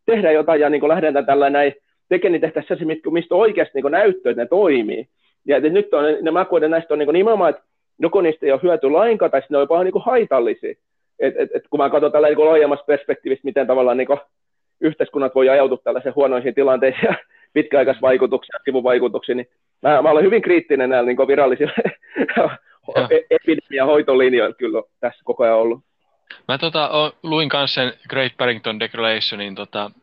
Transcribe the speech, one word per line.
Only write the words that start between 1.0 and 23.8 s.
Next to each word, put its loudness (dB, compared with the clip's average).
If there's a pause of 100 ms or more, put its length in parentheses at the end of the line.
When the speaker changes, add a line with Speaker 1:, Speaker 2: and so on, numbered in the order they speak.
Speaker 1:
tällä 2
näin 0 (360)
tekemään, 0
niin -2
tehtäisiin -4
se, -6
mitkä, -6
mistä -2
oikeasti 0
niinku -4
näyttö, 0
että -2
ne -6
toimii. 0 (380)
Ja 2
että 0
nyt 0
on, 2 (180)
ne -2
mä 0
kuulen, 0
näistä -2
on 0
niinku 0
nimenomaan, 2
että -4 (380)
joko 0
niistä -2
ei 2
ole 2
hyötyä 0
lainkaan, 2
tai 0
sitten -4
ne 2
on 4
jopa 0
niinku -2
haitallisia. -2 (460)
Et, -2
et, -2
et -8
kun -2
mä 0
katson 0
tällä 2
niinku 2
laajemmasta 2
perspektiivistä, -4
miten -2
tavallaan 2
niinku -2 (640)
yhteiskunnat -2
voi 4
ajautua 2
tällaiseen -4
huonoihin 0
tilanteisiin 0
ja 0 (380)
pitkäaikaisvaikutuksia, 0
sivuvaikutuksia, 0
niin -8 (340)
mä, 2
mä 4
olen 4
hyvin 4
kriittinen 0
näillä 0
niinku 0
virallisilla 2 (340)
<laughs> -6
Speaker 2:
Joo. 2 (600)
Speaker 1:
e-, 2
epidemiahoitolinia 2